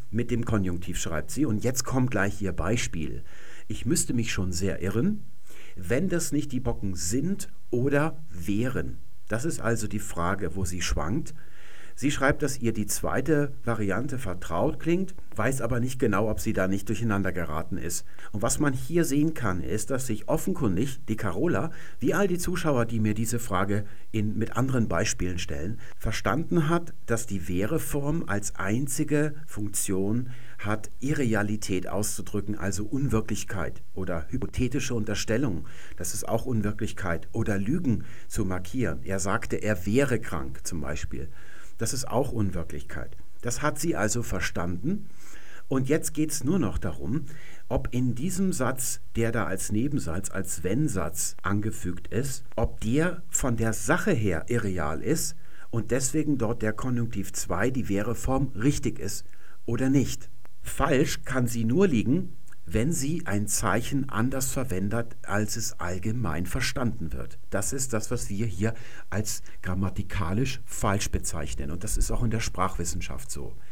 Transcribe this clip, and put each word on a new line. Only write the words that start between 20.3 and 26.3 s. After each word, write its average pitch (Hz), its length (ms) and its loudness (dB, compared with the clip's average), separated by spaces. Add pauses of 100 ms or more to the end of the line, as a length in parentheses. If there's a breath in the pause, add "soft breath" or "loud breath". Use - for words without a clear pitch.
die 110 100 0
Carola, 110 560 0 (280 loud breath)
wie 127 140 2
all 190 140 2
die 175 100 0
Zuschauer, 156 460 2
die 113 160 0
mir 107 140 2
diese 113 260 0
Frage 101 460 2 (260 loud breath)
in, 104 260 0
mit 110 200 0
anderen 123 320 2
Beispielen 90 500 0
stellen, 82 400 -2 (180 loud breath)
verstanden 147 680 2